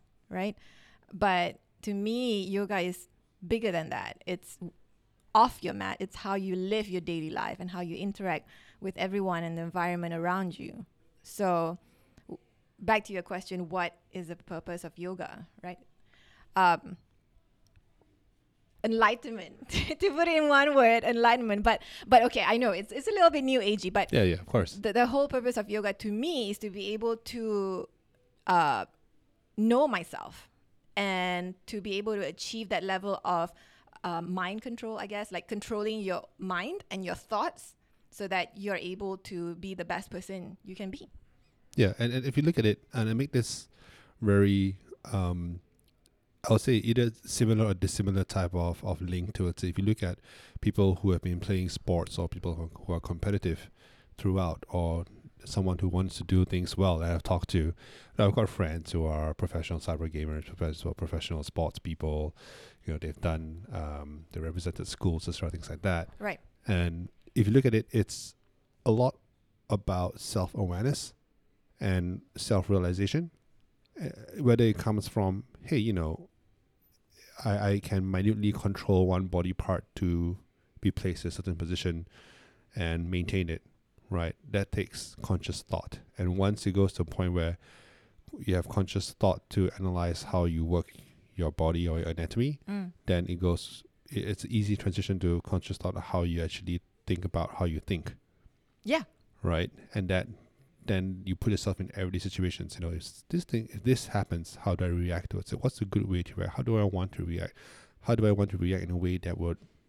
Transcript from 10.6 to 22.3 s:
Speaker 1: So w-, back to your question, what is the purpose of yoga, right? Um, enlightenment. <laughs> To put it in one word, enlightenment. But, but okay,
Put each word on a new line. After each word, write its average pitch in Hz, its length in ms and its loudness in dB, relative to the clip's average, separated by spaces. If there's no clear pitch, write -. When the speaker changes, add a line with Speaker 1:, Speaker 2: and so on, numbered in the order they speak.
Speaker 1:
So 175 540 0
w-, - 100 -12
back 214 260 2
to 202 80 -12
your 180 100 -4
question, 180 440 -8
what 175 300 -4
is 175 160 -10
the 170 80 -10
purpose 170 480 -12
of 165 120 -16
yoga, 180 480 -10
right? 180 160 -14
Um, 180 400 4
enlightenment. 226 840 0
<laughs> - 300 0
To 392 120 4
put 330 160 4
it 330 100 4
in 302 100 6
one 285 280 6
word, 233 280 8
enlightenment. 233 600 4
But, 220 180 4
but 226 160 10
okay, 240 240 2